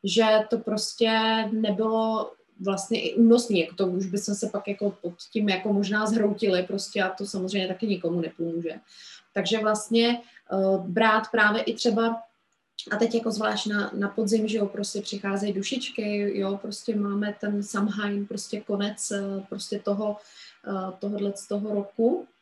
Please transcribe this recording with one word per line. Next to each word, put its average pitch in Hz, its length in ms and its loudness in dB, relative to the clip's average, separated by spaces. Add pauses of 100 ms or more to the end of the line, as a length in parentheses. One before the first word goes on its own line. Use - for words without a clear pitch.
že 202 200 4 (260)
to 226 80 2
prostě 220 640 0 (320)
nebylo 220 800 0 (280)
vlastně 190 420 -2
i - 120 -4
únosný, 226 460 8
jako - 140 -2
to 190 120 0
už 185 200 0
bychom 196 280 -4
se 220 140 -4
pak 202 200 -6
jako 202 220 -2
pod 175 240 -10 (180)
tím 208 160 2
jako 196 240 0
možná 208 340 2
zhroutili 202 560 2
prostě 196 400 -4
a 185 80 0
to 202 160 -8
samozřejmě 190 420 -2
taky 190 180 -4
nikomu 175 340 0
nepomůže. 165 600 -4 (540)
Takže 202 240 0
vlastně, 233 640 2 (320)
eh, 190 260 2
brát 220 520 2
právě 214 320 4
i 226 120 -2
třeba, 226 480 0 (680)
a 208 60 -2
teď 226 180 2
jako 226 160 0
zvlášť 214 360 0
na, 208 280 -2
na 202 140 0
podzim, 214 400 2
že 214 100 0
jo, 202 80 2
prostě 202 340 -6
přicházejí 196 520 -2
dušičky, 208 840 -2
jo, 196 240 -2
prostě 208 340 -6
máme 202 440 -2
ten 208 220 -2
Samhain, 202 640 -2
prostě 208 340 -8
konec, 208 500 -4
eh, 196 380 -4
prostě 202 300 -6
toho, 208 380 -2 (500)
eh, 190 320 -4
tohodle 202 380 -2
z - 120 -16
toho 208 260 -2
roku 214 520 0 (160)